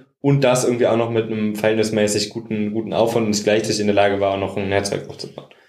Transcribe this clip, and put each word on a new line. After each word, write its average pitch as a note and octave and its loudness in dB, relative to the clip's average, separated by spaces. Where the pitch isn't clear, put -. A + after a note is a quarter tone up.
und C#3 2
das B2 2
irgendwie A#2+ 2
auch A2 2
noch A2+ 0
mit A2+ 0
einem G#2+ -4
verhältnismäßig G#2+ 0
guten, G#2+ -4
guten A2 -4
Aufwand A2+ 2
und G2+ 0
gleichzeitig G#2+ 0
in G2+ 0
der G2+ 2
Lage G2+ 2
war, G2 2
auch G2 -4
noch F#2+ -4
ein G2 -4
Netzwerk G2 -2
aufzubauen. - -16